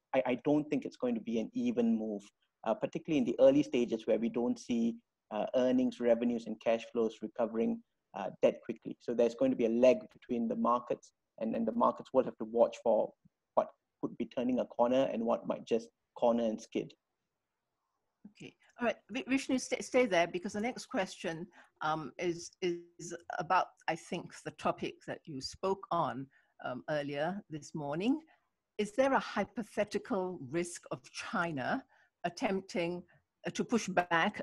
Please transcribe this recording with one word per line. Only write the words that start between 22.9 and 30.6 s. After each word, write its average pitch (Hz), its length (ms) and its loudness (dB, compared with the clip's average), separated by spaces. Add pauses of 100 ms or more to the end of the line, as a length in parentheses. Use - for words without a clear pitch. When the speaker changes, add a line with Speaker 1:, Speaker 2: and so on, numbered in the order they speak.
Speaker 2:
about, 170 300 0 (200)
I 165 80 0
think, - 380 -8 (100)
the 151 80 -8
topic - 440 -4 (120)
that 135 180 -8
you 139 140 -10
spoke 190 520 -4
on, 135 360 -2 (380)
um, 127 240 -8
earlier 151 600 -4
this 151 240 -12
morning. 170 460 -2 (580)
Is 208 160 -2
there 269 200 2
a 233 60 4
hypothetical 202 1200 -4 (100)
risk 175 320 -4 (100)